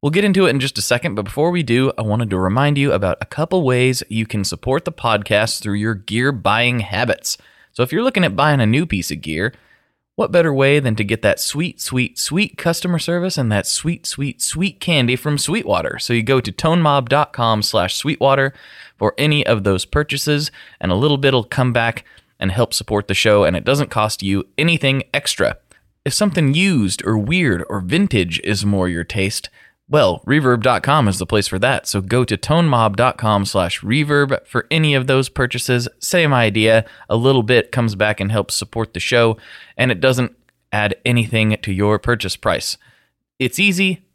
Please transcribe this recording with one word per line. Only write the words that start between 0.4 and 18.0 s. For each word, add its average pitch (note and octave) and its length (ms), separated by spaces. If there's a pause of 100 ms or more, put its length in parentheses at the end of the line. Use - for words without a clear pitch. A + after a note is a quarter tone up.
it D#3 60
in C3+ 100
just C3+ 160
a G2 60
second, A#2+ 320
but G#2 100
before D3 260
we F3 120
do, B2+ 340
I - 60
wanted A2 260
to G2 100
remind B2 380
you C#3 160
about F#2+ 300
a - 20
couple E3 400
ways B2+ 460
you A2 160
can G#2 180
support - 400
the E3 80
podcast G#2+ 720
through G2+ 140
your G#2+ 180
gear A2+ 360
buying A#2+ 500
habits. G#2+ 580 (340)
So - 100
if B2+ 80
you're F3 120
looking - 200
at G2+ 140
buying C#3+ 240
a A2+ 60
new C3 180
piece G2 260
of D#2 120
gear, E2 320 (600)
what - 160
better E3 220
way C#3 260
than B2+ 180
to A2 80
get G#2+ 180
that - 180
sweet, - 400
sweet, - 380
sweet - 400
customer E3+ 400
service F3 400
and A#2 120
that G#2 160
sweet, - 380
sweet, - 380
sweet F3+ 360
candy B2+ 380
from D3 220
Sweetwater? A#2+ 600
So - 140
you A#2 100
go C3 160
to A2+ 140
tonemob D#3 560
dot C#3+ 240
com A2+ 300
slash F#2+ 320
sweetwater C3+ 580 (460)